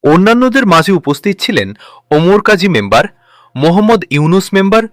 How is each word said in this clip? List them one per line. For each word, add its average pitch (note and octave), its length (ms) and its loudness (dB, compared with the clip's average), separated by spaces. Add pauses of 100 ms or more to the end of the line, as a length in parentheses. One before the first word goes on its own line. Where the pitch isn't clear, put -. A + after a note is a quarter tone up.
অন্যান্যদের A3+ 680 2
মাঝে E3 260 2
উপস্থিত C#3+ 440 -4
ছিলেন G#2 260 -4 (460)
ওমর F3+ 320 2
কাজী G3 280 0
মেম্বার, A2 300 0 (500)
মোহাম্মদ F#3+ 460 0 (140)
ইউনুস E3 400 0
মেম্বার G3 380 0